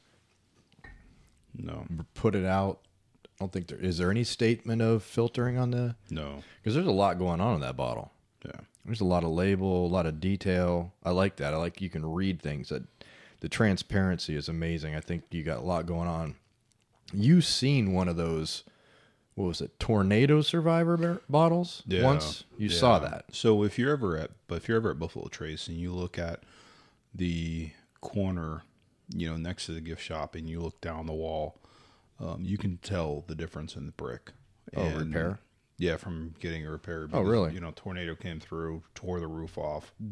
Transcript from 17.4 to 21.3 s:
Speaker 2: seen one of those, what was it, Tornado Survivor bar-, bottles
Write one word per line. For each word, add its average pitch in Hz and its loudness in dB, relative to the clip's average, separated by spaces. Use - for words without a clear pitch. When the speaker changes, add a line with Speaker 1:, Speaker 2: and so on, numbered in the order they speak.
Speaker 2:
seen 120 4
one 92 4
of 85 0
those, 82 -2
what 101 0
was 85 -2
it, - -8
Tornado 113 6
Survivor 170 2
bar-, 170 0
bottles 165 4